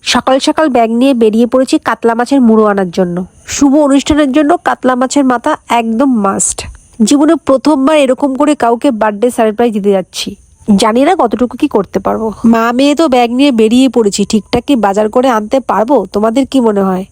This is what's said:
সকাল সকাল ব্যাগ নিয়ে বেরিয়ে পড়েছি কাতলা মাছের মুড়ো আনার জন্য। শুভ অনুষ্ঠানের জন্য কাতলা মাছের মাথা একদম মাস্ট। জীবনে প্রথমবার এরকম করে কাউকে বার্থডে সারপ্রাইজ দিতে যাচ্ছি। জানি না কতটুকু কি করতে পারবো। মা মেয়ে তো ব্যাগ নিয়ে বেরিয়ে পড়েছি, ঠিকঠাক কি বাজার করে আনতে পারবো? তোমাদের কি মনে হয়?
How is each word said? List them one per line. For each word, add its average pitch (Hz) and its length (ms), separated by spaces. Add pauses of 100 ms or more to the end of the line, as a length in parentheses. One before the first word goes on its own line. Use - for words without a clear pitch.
(140)
সকাল 262 260
সকাল 302 300
ব্যাগ 233 220
নিয়ে 254 220
বেরিয়ে 226 320
পড়েছি 262 320
কাতলা 233 380
মাছের 240 260
মুড়ো 220 240
আনার 196 240
জন্য। 180 360 (200)
শুভ 277 300
অনুষ্ঠানের 285 560
জন্য 302 320
কাতলা 254 320
মাছের 262 300
মাথা 254 320 (120)
একদম 233 480
মাস্ট। 196 460 (400)
জীবনে 294 320
প্রথমবার 277 640
এরকম 269 380
করে 294 200
কাউকে 240 360
বার্থডে 214 380
সারপ্রাইজ 220 440
দিতে 202 180
যাচ্ছি। 190 440 (400)
জানি 233 300
না 370 120
কতটুকু 247 400
কি 302 100
করতে 196 320
পারবো। 208 340 (120)
মা 226 260
মেয়ে 277 240
তো 320 120
ব্যাগ 247 240
নিয়ে 277 200
বেরিয়ে 240 380
পড়েছি, 208 360
ঠিকঠাক 220 400
কি 285 100
বাজার 208 340
করে 247 200
আনতে 220 300
পারবো? 220 540
তোমাদের 226 320
কি 262 140
মনে 214 220
হয়? 190 300